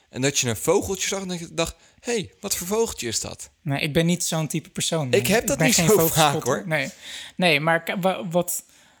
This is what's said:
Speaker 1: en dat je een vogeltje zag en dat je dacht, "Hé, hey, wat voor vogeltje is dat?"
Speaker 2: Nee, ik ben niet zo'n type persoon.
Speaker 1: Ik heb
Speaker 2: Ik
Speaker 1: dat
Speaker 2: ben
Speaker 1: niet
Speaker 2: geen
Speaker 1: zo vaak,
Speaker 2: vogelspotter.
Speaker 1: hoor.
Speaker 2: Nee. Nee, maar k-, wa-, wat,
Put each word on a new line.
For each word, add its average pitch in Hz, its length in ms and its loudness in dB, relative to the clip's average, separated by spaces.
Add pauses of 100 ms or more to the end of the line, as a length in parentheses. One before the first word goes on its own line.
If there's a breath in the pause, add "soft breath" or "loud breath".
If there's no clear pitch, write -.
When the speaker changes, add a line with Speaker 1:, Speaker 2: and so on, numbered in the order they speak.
(100 soft breath)
Speaker 1:
en 120 100 -8
dat 139 180 0
je 123 100 0
een 113 80 -2
vogeltje - 520 0
zag 190 140 -4
en 190 60 -8
dat 180 100 -6
je 165 160 -14
dacht, 165 220 -4 (240 soft breath)
"Hé, 240 120 -6
hey, 190 280 -4
wat - 160 -6
voor 175 100 -6
vogeltje 214 420 -2
is 107 120 -4
dat?" - 300 -12 (120)
Speaker 2:
Nee, 139 180 -2
ik 151 120 -8
ben 165 140 2
niet 175 180 0
zo'n 160 220 -2
type - 240 -6
persoon. 143 420 -4
Speaker 1:
Ik 123 140 4
heb 214 140 4
Speaker 2:
Ik 240 60 -2
Speaker 1:
dat 277 120 0
Speaker 2:
ben 160 80 4
Speaker 1:
niet - 100 4
Speaker 2:
geen 170 120 4
Speaker 1:
zo 214 80 8
vaak, 160 120 6
Speaker 2:
vogelspotter. 151 460 2
Speaker 1:
hoor. 190 140 -4
Speaker 2:
Nee. 147 220 -2 (460 loud breath)
Nee, 160 240 4
maar 165 220 2
k-, 202 180 -4
wa-, 185 280 0
wat, 175 360 -2 (360 soft breath)